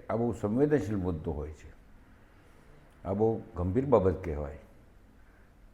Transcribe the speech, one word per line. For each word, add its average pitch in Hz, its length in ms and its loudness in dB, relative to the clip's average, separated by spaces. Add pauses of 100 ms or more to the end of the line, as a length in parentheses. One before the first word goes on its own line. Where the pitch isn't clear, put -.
આ 104 100 -2
બહુ 117 180 0
સંવેદનશીલ 113 640 2
મુદ્દો 85 360 -2
હોય 73 200 -6
છે. - 260 -20 (1300)
આ 92 80 -2
બહુ 110 280 2 (160)
ગંભીર 92 280 0
બાબત 95 380 4
કહેવાય 73 360 -6 (1160)